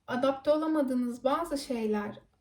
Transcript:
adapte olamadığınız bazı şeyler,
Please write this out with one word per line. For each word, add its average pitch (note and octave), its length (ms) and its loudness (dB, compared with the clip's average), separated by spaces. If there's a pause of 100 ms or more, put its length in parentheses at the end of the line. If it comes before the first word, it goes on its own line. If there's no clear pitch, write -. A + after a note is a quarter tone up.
adapte C4+ 440 0
olamadığınız C4 760 0
bazı D4+ 340 0
şeyler, G#3+ 600 -2 (220)